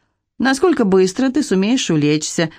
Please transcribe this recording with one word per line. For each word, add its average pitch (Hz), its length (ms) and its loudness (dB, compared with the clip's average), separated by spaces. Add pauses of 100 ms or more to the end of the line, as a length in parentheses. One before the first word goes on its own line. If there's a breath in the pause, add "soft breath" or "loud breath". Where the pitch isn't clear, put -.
(380 soft breath)
насколько 262 460 0
быстро 185 460 2
ты 277 140 -2
сумеешь 208 460 0
улечься, 156 680 0